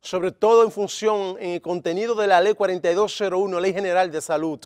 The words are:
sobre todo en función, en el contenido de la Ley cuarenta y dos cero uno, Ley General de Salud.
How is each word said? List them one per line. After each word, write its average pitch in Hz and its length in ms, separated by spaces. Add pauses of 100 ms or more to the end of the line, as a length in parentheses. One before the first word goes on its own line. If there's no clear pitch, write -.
sobre 185 320
todo 226 320
en 220 80
función, 202 640
en 180 120
el 175 120
contenido 180 540
de 208 100
la 185 140
Ley 208 140
cuarenta 185 360
y 170 40
dos 202 220
cero 185 220
uno, 185 220
Ley 190 120
General 185 380
de 151 100
Salud. 156 460